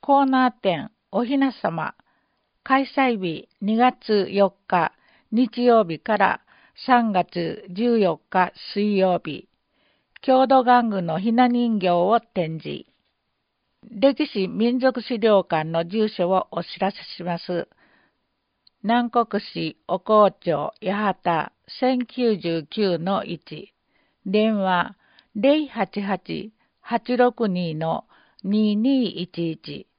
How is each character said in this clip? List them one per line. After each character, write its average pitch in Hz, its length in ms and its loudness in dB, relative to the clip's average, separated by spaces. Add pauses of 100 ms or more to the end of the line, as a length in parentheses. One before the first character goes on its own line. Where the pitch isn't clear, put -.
コ 277 220 4
ー 269 80 2
ナ 262 180 2
ー 240 40 -2
展、 170 380 -4 (200)
お 220 140 -2
雛 269 280 0 (100)
様。 165 320 -4 (680)
開 269 240 0
催 254 320 0
日、 170 300 -6 (140)
二 214 140 0
月 226 540 2
四 196 240 2 (120)
日、 170 260 0 (400)
日 240 320 0
曜 233 200 6
日 165 140 -6
か 208 200 -2
ら 190 220 0 (460)
三 240 260 2
月 175 580 -4
十 226 280 0
四 175 200 2 (120)
日、 185 220 0 (220)
水 208 240 0
曜 185 260 2
日。 - 240 -12 (760)
郷 262 220 4
土 262 160 4
玩 240 260 4
具 196 140 -2
の 165 160 -4
雛 233 300 2
人 240 320 0
形 180 100 0
を 180 300 2
展 160 400 -6
示。 143 260 -12 (1040)
歴 269 380 2
史 190 180 -4
民 233 320 -2
族 247 240 0
資 233 160 -6
料 208 240 4
館 156 220 -2
の 165 200 -4
住 214 240 -2
所 180 200 -2
を 185 240 0
お 170 100 -8
知 - 160 -14
ら 196 140 -2
せ - 60 -16 (180)
し 175 80 -14
ま 170 160 -6
す。 180 260 -6 (1160)
南 240 260 0
国 226 320 0
市 165 340 -8 (120)
お 180 100 -2
香 208 320 4
町 156 500 -4
八 202 440 -2
幡 165 280 -2 (280)
千 254 260 0
九 233 300 0
十 165 340 -4
九 190 280 0
の 180 260 -2
一。 - 500 -14 (500)
電 214 340 0
話 185 380 -2 (380)
零 277 320 2
八 208 340 -6
八 196 520 -8 (280)
八 240 360 -4
六 240 320 2
二 180 260 -4
の 160 300 -4 (400)
二 208 320 2
二 240 460 0
一 170 280 -6
一。 147 380 -12 (100)